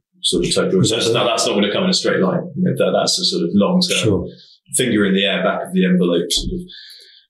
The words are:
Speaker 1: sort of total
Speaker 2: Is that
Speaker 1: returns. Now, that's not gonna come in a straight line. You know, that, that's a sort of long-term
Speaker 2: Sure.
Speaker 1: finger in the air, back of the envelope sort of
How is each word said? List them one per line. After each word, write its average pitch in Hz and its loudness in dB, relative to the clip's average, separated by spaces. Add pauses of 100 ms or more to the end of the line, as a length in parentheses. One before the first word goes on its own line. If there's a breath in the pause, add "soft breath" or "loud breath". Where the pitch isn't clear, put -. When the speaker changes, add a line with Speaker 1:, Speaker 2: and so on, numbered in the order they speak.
(240)
Speaker 1:
sort 87 0
of - -4
total 92 0
Speaker 2:
Is 104 2
that 113 0
Speaker 1:
returns. 113 0
Now, 110 0
that's 113 0
not 110 -2
gonna 101 0
come 190 0
in 190 2
a - 2
straight - 0
line. - -2
You 180 -2
know, 90 0
that, 95 0
that's - 0
a 92 -4
sort 90 -2
of 85 -2
long-term 92 2
Speaker 2:
Sure. 98 0 (480 loud breath)
Speaker 1:
finger 104 2
in 95 2
the 98 2
air, 95 0
back - -2
of 87 -10
the 92 4
envelope 90 2
sort - -2
of - -6 (680 loud breath)